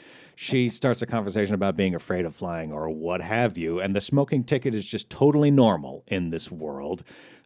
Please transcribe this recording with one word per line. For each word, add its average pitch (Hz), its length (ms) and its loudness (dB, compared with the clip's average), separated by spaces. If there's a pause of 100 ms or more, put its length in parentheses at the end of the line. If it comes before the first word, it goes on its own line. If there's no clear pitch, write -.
(360)
She 123 340 0
starts 120 340 0
a - 20 -2
conversation 104 480 -2
about 95 240 0
being 95 160 2
afraid 90 320 -2
of 78 100 -6
flying 82 360 -6
or 78 180 -6
what 82 320 -4
have 110 380 0
you, 82 200 -2
and 98 160 -2
the 101 60 0
smoking 139 420 0
ticket 131 300 -2
is 104 140 -6
just - 240 -10
totally 147 400 6
normal 87 560 4
in 90 240 -2
this 82 180 -6
world, 78 540 -8 (420)